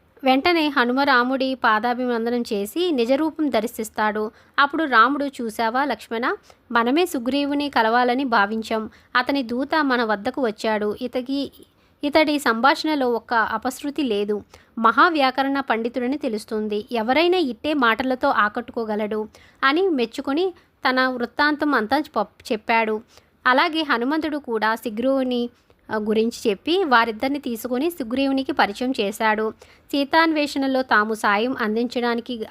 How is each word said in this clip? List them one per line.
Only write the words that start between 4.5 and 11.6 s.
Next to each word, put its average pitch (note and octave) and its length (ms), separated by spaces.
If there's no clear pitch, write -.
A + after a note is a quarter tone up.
అప్పుడు D4 240
రాముడు, C4+ 420
"చూశావా A#3+ 600
లక్ష్మణ, B3 500
మనమే B3 340
సుగ్రీవుని C#4+ 640
కలవాలని A#3+ 540
భావించాం. A3 640
అతని C4+ 280
దూత A#3+ 260
మన B3 220
వద్దకు A3 420
వచ్చాడు. G#3 560
ఇతకి, B3+ 500